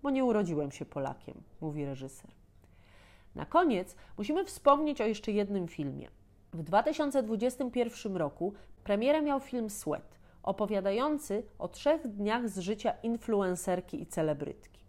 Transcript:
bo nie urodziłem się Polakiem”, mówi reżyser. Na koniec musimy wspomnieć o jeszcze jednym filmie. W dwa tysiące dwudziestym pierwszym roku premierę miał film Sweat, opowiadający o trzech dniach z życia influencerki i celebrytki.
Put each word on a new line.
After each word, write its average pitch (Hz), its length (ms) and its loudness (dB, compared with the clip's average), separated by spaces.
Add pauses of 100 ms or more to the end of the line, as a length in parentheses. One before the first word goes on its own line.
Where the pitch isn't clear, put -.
bo 285 60 2
nie 269 160 4
urodziłem 170 460 2
się - 140 -10
Polakiem”, - 580 -8 (180)
mówi 151 240 -4
reżyser. 135 460 -10 (1040)
Na 147 100 -6
koniec 285 500 4 (220)
musimy 302 280 0
wspomnieć 294 560 4
o 214 40 4
jeszcze 220 260 -2
jednym 202 360 0
filmie. 143 400 -6 (460)
W 160 100 -6
dwa 180 200 4
tysiące 285 400 2
dwudziestym 240 480 0
pierwszym 226 460 -2
roku 165 360 -2 (300)
premierę 247 380 4
miał 285 180 2
film 240 300 -4
Sweat, - 500 -6 (240)
opowiadający 208 1000 0 (160)
o 175 80 -4
trzech 311 400 2
dniach 208 420 0
z 190 100 -4
życia 208 320 0 (120)
influencerki 196 1000 0
i 165 40 -8
celebrytki. - 840 -4